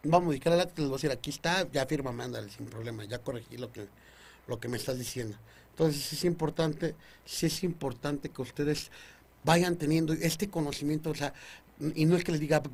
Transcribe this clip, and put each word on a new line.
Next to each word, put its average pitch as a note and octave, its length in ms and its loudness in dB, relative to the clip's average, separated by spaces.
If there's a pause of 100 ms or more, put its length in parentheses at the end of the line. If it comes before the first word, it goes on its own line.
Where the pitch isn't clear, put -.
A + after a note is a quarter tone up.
(120)
Va E3+ 60 8
a F3+ 40 8
modificar E3 320 2
el F3 80 6
acta, E3+ 200 -2
les C#3 80 0
voy C3+ 60 -2
a - 20 -6
decir, C#3+ 140 0
"Aquí - 180 -6
está, F3 420 -2
ya C3+ 140 2
fírmame, C3 380 -2
ándale, A#2 260 -8
sin A2+ 160 -12
problema, A2+ 400 -8
ya G#2+ 140 -8
corregí A#2+ 380 -8
lo A#2+ 140 -8
que, G#2 160 -12 (600)
lo A#2+ 120 -6
que A#2 80 -6
me A#2+ 100 -2
estás B2+ 200 -4
diciendo". A#2 400 -6 (340)
Entonces, D3+ 420 2
es D3+ 100 -4
importante, D#3+ 720 0 (300)
sí - 220 0
es - 160 0
importante D3 640 -2
que - 120 -8
ustedes D3 500 -2 (520)
vayan E3+ 320 6
teniendo D#3+ 380 2
este E3+ 360 0
conocimiento, D3+ 600 -2
o D3+ 60 -2
sea, C#3+ 180 -2 (600)
y D#3 120 4
no E3 100 8
es F3 80 2
que - 80 0
les D3+ 100 2
diga, D3+ 220 4 (100)